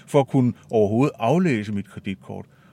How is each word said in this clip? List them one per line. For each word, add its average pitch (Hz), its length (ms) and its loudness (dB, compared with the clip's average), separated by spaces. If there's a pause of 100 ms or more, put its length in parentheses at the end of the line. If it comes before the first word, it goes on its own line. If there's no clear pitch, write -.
for 147 120 4
at 135 80 0
kunne 123 260 2 (180)
overhovedet 113 480 2
aflæse 117 520 0
mit 98 180 -8
kreditkort. 98 560 -12 (280)